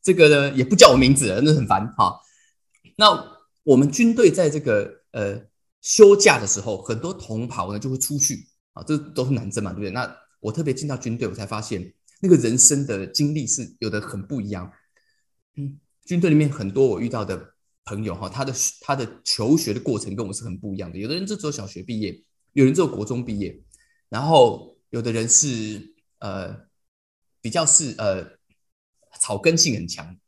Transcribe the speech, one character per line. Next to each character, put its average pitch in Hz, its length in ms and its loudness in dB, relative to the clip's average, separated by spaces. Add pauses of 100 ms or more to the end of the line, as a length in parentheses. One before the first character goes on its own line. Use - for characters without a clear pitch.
这 185 100 2
个 160 160 8
呢， 139 280 4
也 127 80 2
不 202 100 0
叫 160 160 10
我 127 60 6
名 135 180 6
字 123 140 2
了， 92 80 -2
真 127 80 0
的 156 100 6
很 127 120 0
烦， 98 300 0
哈。 92 240 0 (760)
那 208 420 2 (240)
我 139 140 6
们 143 140 4
军 226 240 2
队 220 180 6
在 160 180 0
这 151 80 -6
个， 107 440 -2 (100)
呃， 104 280 -6 (400)
休 202 360 8
假 160 240 4
的 104 60 -6
时 98 140 -4
候， 98 220 -8
很 113 160 -6
多 170 160 -8
同 113 320 -8
袍 98 260 -8
呢 104 60 -8
就 135 100 -8
会 131 80 -6
出 143 220 -6
去， - 300 -4 (240)
啊， - 100 -18
这 151 160 -4
都 131 260 -6
是 131 60 -4
男 113 200 -4
生 110 120 -6
嘛， 95 100 -6
对 90 40 -12
不 101 60 -10
对？ 98 100 -6
那 123 200 -6 (280)
我 147 100 -6
特 160 140 -6
别 135 100 -2
进 147 140 -8
到 131 80 -6
军 117 200 -6
队， 120 120 -6
我 95 60 -8
才 101 120 -12
发 110 160 -10
现 90 320 -10 (260)
那 190 80 0
个 175 60 10
人 120 240 2
生 143 260 4
的 98 220 -6
经 147 260 -2
历 147 140 -4
是 - 320 -8
有 110 100 -6
的 104 120 -4
很 104 200 -12
不 120 200 -8
一 101 80 -8
样。 90 240 -10 (840)
嗯， 143 220 -12 (260)
军 175 160 -2
队 175 100 2
里 151 60 6
面 147 140 4
很 98 180 -8
多 131 180 2
我 95 140 -2
遇 117 80 -4
到 113 160 -6
的 92 300 -10 (300)
朋 104 200 -8
友 90 100 -6
哈， 92 140 -10
他 - 160 -8
的， 135 100 -8 (280)
他 143 120 -4
的 131 160 -6 (140)
求 123 320 0
学 104 180 -2
的 117 60 -6
过 113 180 -4
程 98 160 -10
跟 110 100 -8
我 98 80 -10
是 113 120 -12
很 98 120 -10
不 98 180 -12
一 - 20 -10
样 87 160 -12
的。 87 40 -14
有 104 120 -10
的 151 60 -6
人 190 120 -8
就 214 80 -8
只 170 120 -12
有 147 40 -4
小 101 160 -12
学 92 160 -16
毕 113 160 -8
业， 95 240 -8 (300)
有 139 120 4
人 135 80 4
只 175 80 0
有 165 60 2
国 107 180 -6
中 123 200 -6
毕 107 140 -8
业， 87 220 -10 (480)
然 110 140 -6
后 139 540 4 (140)
有 117 120 -6
的 120 80 -4
人 113 180 -4
是， 110 680 -2 (260)
呃， 98 340 -10 (840)
比 113 100 -8
较 160 160 -2
是， 147 320 2
呃， 95 260 -4 (960)
草 - 180 -4
根 165 200 2
性 151 180 0
很 85 140 -8
强。 87 280 -14 (120)